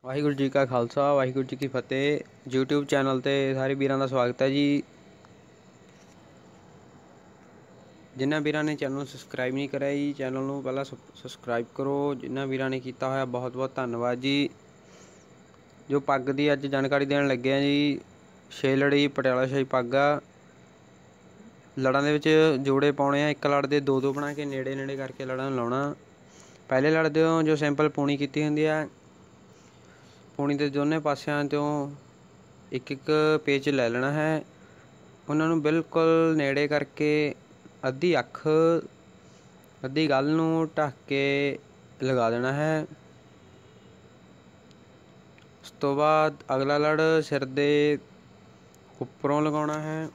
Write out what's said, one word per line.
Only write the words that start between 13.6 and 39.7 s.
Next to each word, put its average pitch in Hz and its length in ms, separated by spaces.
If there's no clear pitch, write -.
ਧੰਨਵਾਦ 123 440
ਜੀ। 139 300
ਜੋ 139 100
ਪੱਗ 139 200
ਦੀ 143 320
ਅੱਜ 143 140
ਜਾਣਕਾਰੀ 139 380
ਦੇਣ 139 240
ਲੱਗੇ 131 240
ਹਾਂ 139 80
ਜੀ, 143 400
ਛੇ 135 260
ਲੜੀ 143 320
ਪਟਿਆਲਾ 131 380
ਸ਼ਾਹੀ 135 180
ਪੱਗ 127 300
ਆ। 143 260
ਲੜਾਂ 131 240
ਦੇ 147 100
ਵਿੱਚ 151 160
ਜੋੜੇ 139 320
ਪਾਉਣੇ 143 320
ਆ, 151 40
ਇੱਕ 147 180
ਲੜ 143 200
ਦੇ 143 140
ਦੋ 135 200
ਦੋ 135 120
ਬਣਾ 147 220
ਕੇ 147 100
ਨੇੜੇ 135 300
ਨੇੜੇ 135 220
ਕਰਕੇ 135 280
ਲੜਾਂ 131 260
ਨੂੰ 135 60
ਲਾਉਣਾ। 131 380
ਪਹਿਲੇ 135 220
ਲੜ 160 180
ਦਿਓ 160 340
ਜੋ 156 140
ਸਿੰਪਲ 147 320
ਪੂਣੀ 143 280
ਕੀਤੀ 143 280
ਹੁੰਦੀ 151 200
ਆ, 156 240
ਪੂਣੀ 143 180
ਦੇ 143 140
ਦੋਨੇ 143 300
ਪਾਸਿਆਂ 147 460
ਤੋਂ 147 460
ਇੱਕ 127 200
ਇੱਕ 139 180
ਪੇਚ 139 240
ਲੈ 131 200
ਲੈਣਾ 127 240
ਹੈ। 156 300
ਉਹਨਾਂ 156 200
ਨੂੰ 165 140
ਬਿਲਕੁਲ 165 720
ਨੇੜੇ 143 320
ਕਰਕੇ 151 680
ਅੱਧੀ 147 300
ਅੱਖ, - 240